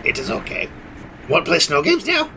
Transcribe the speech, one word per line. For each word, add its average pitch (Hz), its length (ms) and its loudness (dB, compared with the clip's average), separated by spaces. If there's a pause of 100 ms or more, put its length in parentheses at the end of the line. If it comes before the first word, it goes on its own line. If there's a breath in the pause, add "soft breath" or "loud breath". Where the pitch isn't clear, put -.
It 120 140 2
is - 120 -4
okay. 90 400 -4 (600)
Wanna 156 160 4
play 170 140 2
snow 147 220 4
games 320 240 4
now? 311 320 2